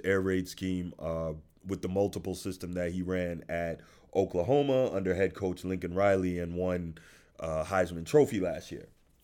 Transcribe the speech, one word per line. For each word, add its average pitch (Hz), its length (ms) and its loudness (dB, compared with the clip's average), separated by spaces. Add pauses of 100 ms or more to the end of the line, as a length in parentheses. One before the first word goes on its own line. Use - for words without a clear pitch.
air 95 160 2
raid 92 300 0
scheme, 90 500 -4
uh, 80 320 -4 (340)
with 92 160 -6
the 104 60 -2
multiple 95 480 0
system 90 380 -8
that 90 180 -2
he 90 100 -4
ran 87 460 -2
at 85 320 -4 (340)
Oklahoma 123 800 4
under 92 240 0
head 92 180 2
coach 92 300 -2
Lincoln 90 300 -4
Riley 92 460 4
and 85 180 -4
won, 90 380 -2 (440)
uh, 78 240 -2
Heisman 87 420 0
Trophy 135 360 6
last 87 280 -4
year. - 200 -12 (340)